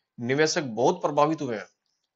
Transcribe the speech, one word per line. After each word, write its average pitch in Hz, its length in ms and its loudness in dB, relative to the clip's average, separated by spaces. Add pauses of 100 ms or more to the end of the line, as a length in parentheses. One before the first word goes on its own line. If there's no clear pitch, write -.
(200)
निवेशक 147 420 0
बहुत 135 400 0
प्रभावित 151 400 0
हुए 120 160 -6
हैं। 95 100 -12 (480)